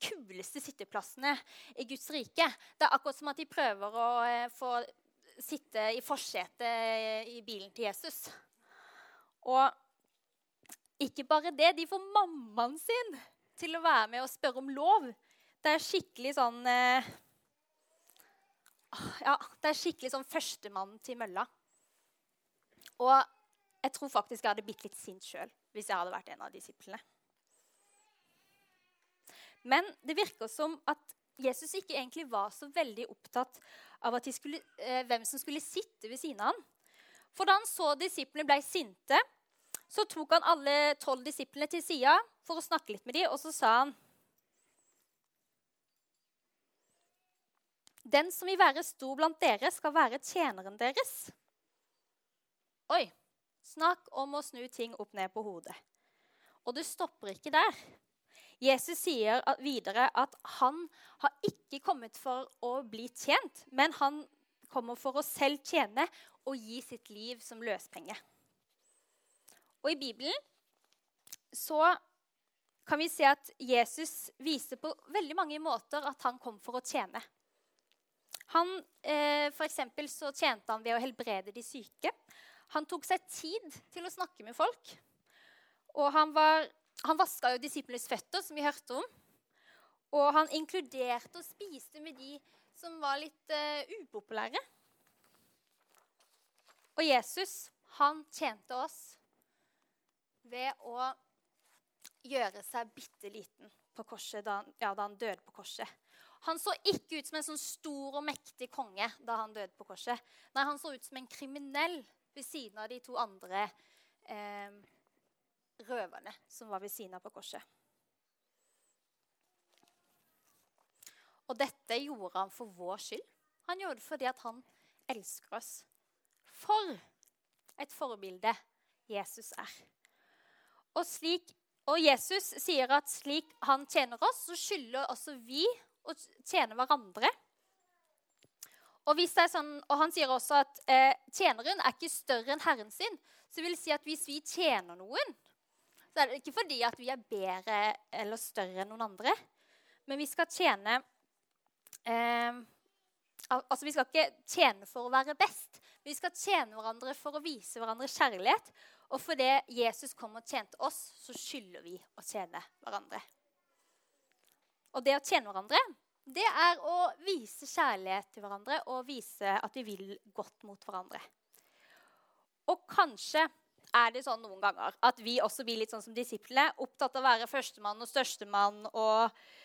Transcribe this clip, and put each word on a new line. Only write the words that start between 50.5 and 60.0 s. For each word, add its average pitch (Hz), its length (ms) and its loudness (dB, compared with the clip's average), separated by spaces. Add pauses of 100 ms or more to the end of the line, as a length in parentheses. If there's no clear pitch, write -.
deres.» - 520 -2 (1600)
Oi, 330 100 6 (640)
snakk 330 420 0 (100)
om 285 200 -2
å 294 80 -4
snu 247 180 -12 (100)
ting 233 240 -6
opp - 200 -12
ned 190 160 -2
på 214 120 -6
hodet. 170 300 -10 (920)
Og 240 120 -4
det 320 80 -6
stopper - 480 -8
ikke 285 200 -6
der. 349 240 6 (840)
Jesus 269 440 4
sier 240 400 4
at, - 160 0
videre 247 560 2